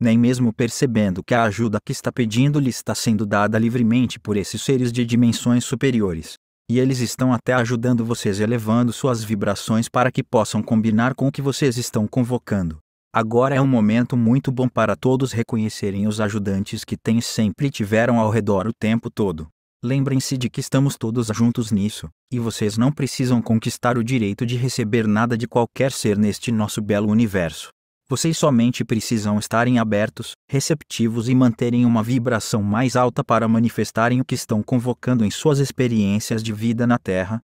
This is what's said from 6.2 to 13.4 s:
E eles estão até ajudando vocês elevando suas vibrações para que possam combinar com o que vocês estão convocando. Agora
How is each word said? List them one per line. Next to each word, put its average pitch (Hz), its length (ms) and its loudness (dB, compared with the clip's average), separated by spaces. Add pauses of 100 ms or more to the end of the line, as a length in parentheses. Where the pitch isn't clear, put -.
E 117 80 2
eles 131 220 2
estão 127 320 0
até 123 200 -2
ajudando 120 520 0
vocês 110 360 -2
elevando 113 520 0
suas 120 300 -2
vibrações 107 680 -2
para 123 220 0
que 127 120 -4
possam 110 400 0
combinar 110 520 0
com 131 120 -2
o 139 60 0
que 139 100 -8
vocês 135 340 0
estão 117 300 -2
convocando. 107 720 -2 (340)
Agora 117 420 2